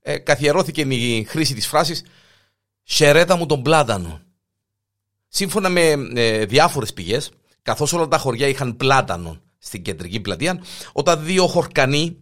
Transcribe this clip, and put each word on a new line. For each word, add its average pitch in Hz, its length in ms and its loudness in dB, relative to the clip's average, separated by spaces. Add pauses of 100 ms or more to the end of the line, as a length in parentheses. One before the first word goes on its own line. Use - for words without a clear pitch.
Ε, 147 160 -6
καθιερώθηκε 147 640 0
η 120 420 0
χρήση 147 300 -4
της - 140 -6
φράσης 156 360 0 (800)
«Χαιρέτα 160 520 4
μου 170 100 -4
τον 143 160 0
πλάτανο». 117 600 0 (1040)
Σύμφωνα 190 420 -2
με, 156 440 2
ε, 113 320 2
διάφορες 131 480 2
πηγές, 101 380 -6 (300)
καθώς 143 320 -2
όλα 165 140 0
τα 156 100 2
χωριά 135 300 -2
είχαν 131 280 -4
πλάτανο 98 680 0 (160)
στην - 240 -14
κεντρική 87 380 -8
πλατεία, 104 440 -4 (280)
όταν 156 320 0
δύο 185 240 2
χορκανοί 160 760 0